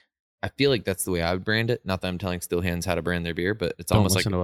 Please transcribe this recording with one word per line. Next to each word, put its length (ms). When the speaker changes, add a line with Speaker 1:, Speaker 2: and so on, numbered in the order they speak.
Speaker 1:
I 60
feel 220
like 140
that's 200
the 60
way 120
I 100
would 120
brand 260
it. 160
Not 160
that 60
I'm 100
telling 240
Steel 180
Hands 240
how 100
to 80
brand 220
their 80
beer, 220
but 240
it's 120
Speaker 2:
Don't 80
Speaker 1:
almost 180
Speaker 2:
listen 160
Speaker 1:
like, 120